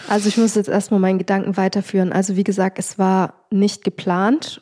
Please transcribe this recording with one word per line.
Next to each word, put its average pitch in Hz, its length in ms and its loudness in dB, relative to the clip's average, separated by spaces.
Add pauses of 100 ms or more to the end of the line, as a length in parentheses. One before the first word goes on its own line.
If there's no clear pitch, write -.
Also 202 180 0
ich 208 100 0
muss 226 180 2
jetzt 208 120 0
erstmal 202 320 0
meinen 190 200 2
Gedanken 196 360 -2
weiterführen. 190 560 0
Also 190 240 0
wie 196 80 2
gesagt, 190 340 -2
es - 220 -8
war 190 360 2 (160)
nicht 202 340 0
geplant 196 760 -2